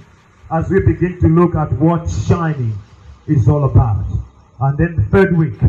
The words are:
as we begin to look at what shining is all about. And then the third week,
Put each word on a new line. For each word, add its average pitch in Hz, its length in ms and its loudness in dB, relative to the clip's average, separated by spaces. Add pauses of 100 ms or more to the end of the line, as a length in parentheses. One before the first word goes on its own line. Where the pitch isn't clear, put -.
(500)
as 165 200 -4
we 190 100 2
begin 180 400 0
to 165 80 2
look 170 280 2
at 151 180 -4
what 165 360 0
shining 143 680 -2 (500)
is 147 220 0
all 147 160 0
about. 123 400 2 (560)
And 143 160 0
then 165 180 -2
the 147 80 0
third 180 340 2
week, 143 320 -2